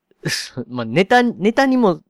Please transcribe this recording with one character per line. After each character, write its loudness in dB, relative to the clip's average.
<laughs> -10
ま -8
あ、 -8
ネ 0
タ、 4
ネ -2
タ 0
に 2
も 2